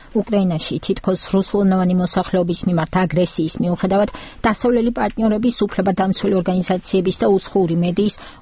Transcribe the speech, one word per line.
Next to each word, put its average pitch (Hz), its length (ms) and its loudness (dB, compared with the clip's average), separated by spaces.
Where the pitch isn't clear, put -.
უკრაინაში 190 640 0
თითქოს - 380 -2
რუსულენოვანი 190 640 2
მოსახლეობის 180 720 0
მიმართ 170 280 0
აგრესიის 165 580 0
მიუხედავად, 196 480 0
დასავლელი 240 480 2
პარტნიორების, 220 720 0
უფლებადამცველი 196 720 0
ორგანიზაციების 185 880 0
და 226 80 2
უცხოური 180 480 2
მედიის 180 360 0